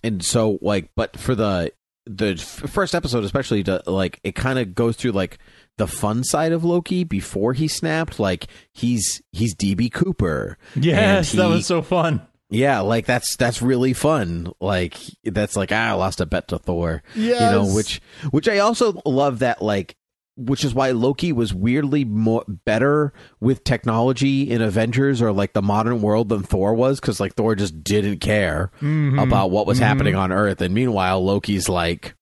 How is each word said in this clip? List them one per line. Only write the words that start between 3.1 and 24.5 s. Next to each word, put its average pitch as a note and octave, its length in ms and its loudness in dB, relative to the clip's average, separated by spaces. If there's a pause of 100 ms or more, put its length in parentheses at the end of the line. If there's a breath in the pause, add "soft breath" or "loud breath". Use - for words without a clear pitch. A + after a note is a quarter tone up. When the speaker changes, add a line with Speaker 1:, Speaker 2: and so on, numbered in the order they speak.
Speaker 1:
especially, G#2 400 -2
to, F#2 240 -2
like, F#2+ 360 -2
it F#2+ 120 -6
kinda B2+ 300 -2
goes A2+ 320 0
through, A#2 160 -2
like, F#2+ 260 -2 (380 soft breath)
the G2+ 100 0
fun A2 360 -2
side D#3+ 280 0
of E3 120 -2
Loki F3 400 0
before G#2 500 -2
he D3+ 140 0
snapped. D#3+ 520 -4
Like, E3 280 0 (260 loud breath)
he's, A#2+ 480 -2 (100)
he's G#2 240 -2
D G2 180 0
B A2+ 160 0
Cooper. E2 680 -2 (180 loud breath)
Speaker 2:
Yes, F3+ 560 2
Speaker 1:
And F3 80 2
Speaker 2:
that F3+ 80 4
Speaker 1:
he E3+ 60 4
Speaker 2:
was E3+ 120 0
so E3+ 160 0
fun. E3 400 0 (280)
Speaker 1:
Yeah, B2 300 2
like, G#2+ 260 0
that's, - 300 -2
that's A#2 260 0
really B2+ 300 2
fun. F2+ 680 0
Like, F2+ 340 -2 (300)
that's G#2+ 320 -2
like, G2 160 -2
"Ah, A2+ 160 0
I - 20 -2
lost F#2+ 300 -2
a F2 40 0
bet F2 220 -4
to F2 100 -6
Thor." E2+ 460 -4 (100)
You A3 180 0
know, A#3+ 340 4
Speaker 2:
Yes. F#2+ 100 0
Speaker 1:
which, - 260 -2 (300 loud breath)
which D3 160 0
I G3+ 120 2
also G#3+ 460 2
love C3+ 340 2
that, A#2+ 220 0
like, G2+ 360 -2 (400)
which C3+ 260 -2
is C3 100 0
why C3 180 2
Loki C3+ 420 0
was A#2 200 0
weirdly C3 520 0
more, A2 420 0
better C3+ 640 0 (300 loud breath)
with A#2+ 240 0
technology B2+ 840 0
in A#2+ 120 0